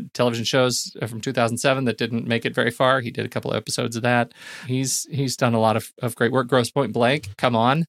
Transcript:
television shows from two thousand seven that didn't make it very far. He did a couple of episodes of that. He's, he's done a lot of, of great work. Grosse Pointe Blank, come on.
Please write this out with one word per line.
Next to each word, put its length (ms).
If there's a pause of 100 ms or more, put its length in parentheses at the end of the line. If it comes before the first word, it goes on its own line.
(140)
television 320
shows 500 (120)
from 140
two 120
thousand 240
seven 280
that 120
didn't 300
make 180
it 80
very 180
far. 300
He 100
did 140
a 40
couple 220
of 60
episodes 380
of 80
that. 300 (340)
He's, 420
he's 260
done 180
a 60
lot 160
of, 160 (100)
of 140
great 160
work. 160
Grosse 220
Pointe 240
Blank, 440
come 180
on. 340